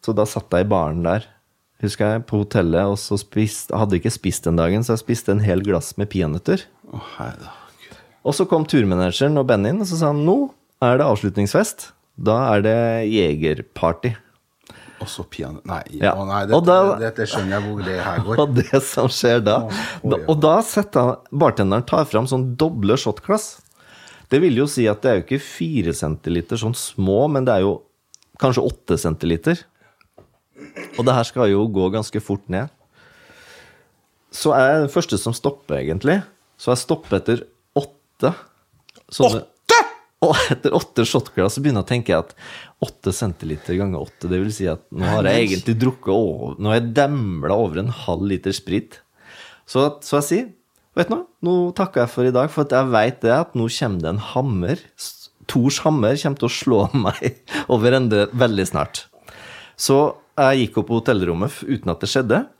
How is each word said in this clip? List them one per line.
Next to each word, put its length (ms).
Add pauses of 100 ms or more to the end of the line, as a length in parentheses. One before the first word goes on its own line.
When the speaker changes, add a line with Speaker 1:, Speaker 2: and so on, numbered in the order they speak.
Speaker 1:
så 100
da 120
satt 280
jeg 120
i 40
baren 320
der, 240 (540)
husker 340
jeg, 120
på 160
hotellet, 440
og 120
så 200
spist-, 560
hadde 240
ikke 160
spist 320
den 120
dagen, 280
så 100
jeg 80
spiste 300
en 80
hel 200
glass 340
med 140
peanøtter. 540 (200)
Speaker 2:
Å, 180 (100)
herregud. 880 (220)
Speaker 1:
Og 140
så 120
kom 200
turmanageren 760
og 80
Benny 220
inn, 120
og 60
så 100
sa 120
han, 140
«Nå 140 (440)
er 160
det 80
avslutningsfest. 840 (220)
Da 340
er 180
det 140 (260)
jegerparty.» 1080 (840)
Speaker 2:
Og 100
så 160
piano-, 400
nei, 160 (140)
Speaker 1:
Ja. 180
Speaker 2:
å 160
nei, 160
Speaker 1:
Og 240
Speaker 2:
dette, 80
Speaker 1:
da 220
Speaker 2:
dette 300
skjønner 280
jeg 80
hvor 220
det 160
her 180
går. 220
Speaker 1:
<laughs> 20
Og 140
det 260
som 240
skjer 400
da, 140
Speaker 2:
Å, 80
å, 420
Speaker 1:
da, 80
Speaker 2:
ja. 80
Speaker 1:
og 160
da 200
setter 420
han, 240
bartenderen 580
tar 180
fram 220
sånn 300
doble 420
shotglass, 480 (840)
det 120
vil 140
jo 120
si 180
at 160
det 80
er 80
jo 60
ikke 160
fire 560
centiliter 640
sånn 160
små, 540
men 140
det 100
er 100
jo 160 (580)
kanskje 280
åtte 340
centiliter. 600 (1400)
Og 80
det 80
her 100
skal 240
jo 200
gå 220
ganske 300
fort 280
ned. 200 (1600)
Så 200
er 140
jeg 180
den 80
første 260
som 140
stopper, 480
egentlig. 380 (420)
Så 140
jeg 80
stopper 380
etter 260 (300)
åtte. 580 (760)
Sånne 320
Speaker 2:
Åtte?! 140 (720)
Speaker 1:
Og 80 (160)
etter 240
åtte 320
shotglass 480
så 80
begynner 220
jeg 20
å 60
tenke 260
at 140 (500)
åtte 320
centiliter 640
ganger 240
åtte, 240
det 160
vil 80
si 160
at 140 (100)
nå 140
Speaker 2:
Nei, 80
Speaker 1:
har 100
jeg 80
Speaker 2:
men 140
Speaker 1:
egentlig 340
drukket 320
over, 480
nå 140
har 80
jeg 160
demlet 580
over 240
en 160
halv 320
liter 300
sprit. 400 (680)
Så, 220 (180)
så 160
jeg 80
sier, 220 (500)
«Vet 80
du 80
noe? 140 (180)
Nå 80 (240)
takker 240
jeg 80
for 160
i 80
dag, 160
for 160
at 80
jeg 160
vet 320
det 140
at 180
nå 160
kommer 320
det 80
en 100 (120)
hammer. 500 (160)
S-, 300 (180)
Tors 400
hammer 320
kommer 240
til 80
å 60
slå 240 (120)
<laughs> 140
meg 320 (320)
over 300
ende 240 (100)
veldig 380
snart.» 320 (760)
Så 220 (340)
jeg 300
gikk 180
opp 80
på 80
hotellrommet 560
f-, 80
uten 320
at 80
det 80
skjedde. 320 (180)